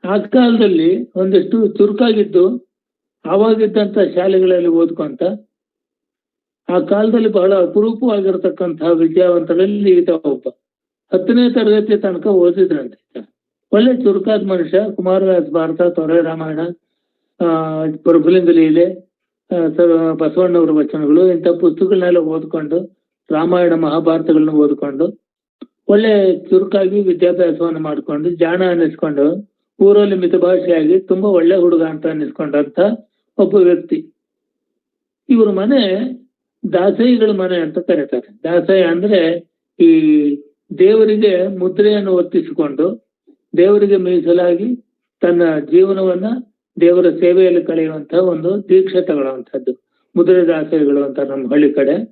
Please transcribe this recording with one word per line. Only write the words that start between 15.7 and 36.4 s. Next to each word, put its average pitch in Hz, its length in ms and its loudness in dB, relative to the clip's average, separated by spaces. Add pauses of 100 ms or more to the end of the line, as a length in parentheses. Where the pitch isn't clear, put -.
ತೊರೆ 170 400 0
ರಾಮಾಯಣ, 160 380 -6 (840)
ಆ, 160 380 -4 (120)
ಪ್ರಭುಲಿಂಗ 170 520 2
ಲೀಲೆ, 165 460 2 (580)
ಆ, 170 240 -2
ಸ-, 165 400 2
ಬಸವಣ್ಣವ್ರ 165 560 0
ವಚನಗಳು, 156 600 2
ಇಂಥ 170 160 0
ಪುಸ್ತಕಗಳನ್ನೆಲ್ಲ 175 720 0
ಓದ್ಕೊಂಡು, 160 760 -6 (340)
ರಾಮಾಯಣ 170 440 0
ಮಹಾಭಾರತಗಳನ್ನ 156 760 0
ಓದ್ಕೊಂಡು, 147 680 -2 (680)
ಒಳ್ಳೆ 202 500 2 (100)
ಚುರುಕಾಗಿ 196 520 0
ವಿದ್ಯಾಭ್ಯಾಸವನ್ನ 170 760 0
ಮಾಡ್ಕೊಂಡು, 151 520 -6
ಜಾಣ 175 400 -2
ಅನ್ನಿಸ್ಕೊಂಡು, 160 840 -2 (240)
ಊರಲ್ಲಿ 202 340 4
ಮಿತಭಾಷೆಯಾಗಿ 175 880 0
ತುಂಬಾ 190 280 -2
ಒಳ್ಳೆ 180 280 2
ಹುಡುಗ 170 260 2
ಅಂತ 160 240 -6
ಅನ್ನಿಸ್ಕೊಂಡಂತ 147 720 -4 (600)
ಒಬ್ಬ 185 160 0
ವ್ಯಕ್ತಿ. 175 600 0 (1120)
ಇವ್ರ 226 220 4
ಮನೆ 214 640 -2 (600)